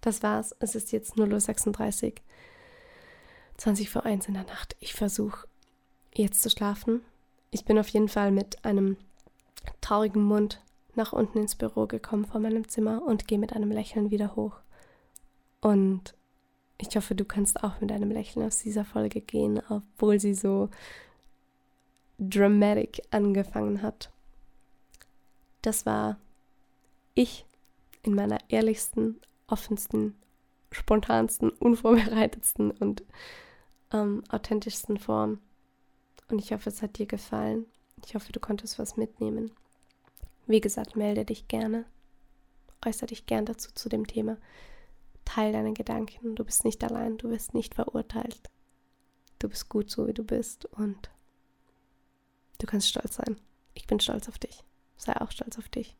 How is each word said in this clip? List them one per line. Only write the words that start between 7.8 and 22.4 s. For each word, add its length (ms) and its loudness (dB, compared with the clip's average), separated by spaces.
jeden 200 4
Fall 240 2
mit 320 0
einem 320 2
traurigen 420 2
Mund 380 2
nach 180 -2
unten 240 2
ins 180 0
Büro 320 0
gekommen 380 -2
von 160 -4
meinem 280 0
Zimmer 340 0
und 260 0
gehe 100 2
mit 140 -2
einem 180 -2
Lächeln 400 -2
wieder 240 -2
hoch. 220 -4
Und 540 4
ich 180 -4
hoffe, 180 4
du 120 6
kannst 360 2
auch 200 -2
mit 100 0
einem 180 0
Lächeln 360 -2
aus 140 0
dieser 260 -2
Folge 340 0
gehen, 480 2
obwohl 500 4
sie 140 2
so 380 2
dramatic 920 4